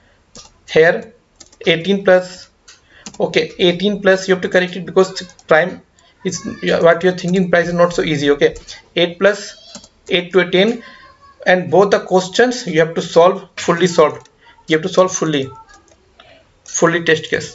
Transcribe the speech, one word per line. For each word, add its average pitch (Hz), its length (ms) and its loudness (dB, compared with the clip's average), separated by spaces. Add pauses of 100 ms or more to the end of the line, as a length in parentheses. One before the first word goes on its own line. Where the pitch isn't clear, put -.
(680)
here 165 460 2 (520)
eighteen 185 380 -2
plus, 185 460 0 (680)
okay, 165 400 -2
eighteen 175 440 -2
plus, 190 260 2
you 190 60 4
have 180 80 -8
to 185 80 -4
correct 180 260 -2
it 180 80 -10
because 185 380 -2 (240)
prime 175 340 2 (440)
is, - 220 -8 (160)
yeah, 175 180 0
what 170 220 4
you're 180 140 0
thinking, 180 340 -2
price 170 180 2
is 175 60 -6
not 170 180 2
so - 100 -4
easy, 143 280 0
okay? 143 240 2 (420)
Eight 175 220 -2
plus, - 720 -4 (200)
eight 175 240 -4
to 175 180 2
ten, 220 320 0 (640)
and 180 240 0
both 185 200 4
the 214 100 2
questions 233 680 -2
you 160 140 0
have 160 140 0
to 185 60 -4
solve, 180 560 2
fully 170 300 -2
solved, 160 420 0 (380)
you 156 100 0
have 156 60 -2
to 185 60 -6
solve 180 260 0
fully. 147 340 -4 (1200)
Fully 170 360 0
test 160 260 0
case। - 240 -6